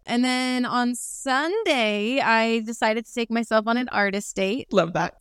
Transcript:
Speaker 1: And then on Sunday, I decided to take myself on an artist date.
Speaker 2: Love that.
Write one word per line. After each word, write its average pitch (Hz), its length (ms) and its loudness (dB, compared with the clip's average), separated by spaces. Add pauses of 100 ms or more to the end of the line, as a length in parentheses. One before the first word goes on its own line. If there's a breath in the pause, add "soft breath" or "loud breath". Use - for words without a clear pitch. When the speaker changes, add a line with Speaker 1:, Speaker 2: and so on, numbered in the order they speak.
Speaker 1:
And 247 180 0
then 254 400 0
on 247 300 0
Sunday, 262 1200 0
I 226 460 2
decided 226 400 -2
to - 80 -20
take 233 180 -4
myself 220 360 2
on 233 100 2
an 247 120 -2
artist 202 460 -2
date. 196 360 -2
Speaker 2:
Love 175 220 4
that. 170 280 -2